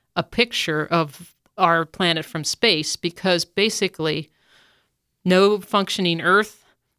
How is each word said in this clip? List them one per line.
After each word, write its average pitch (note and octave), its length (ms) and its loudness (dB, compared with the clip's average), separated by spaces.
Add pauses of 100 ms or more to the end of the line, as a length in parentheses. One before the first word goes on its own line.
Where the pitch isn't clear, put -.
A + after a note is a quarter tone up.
(140)
a E3+ 80 -2
picture D#3+ 640 -4
of E3 480 -4 (240)
our E3+ 260 2
planet E3 400 -2
from D#3 200 -8
space, - 520 0
because F3 480 -2
basically F3+ 840 -4 (920)
no G3 340 4
functioning F#3 640 -2
Earth, F#3+ 440 0 (340)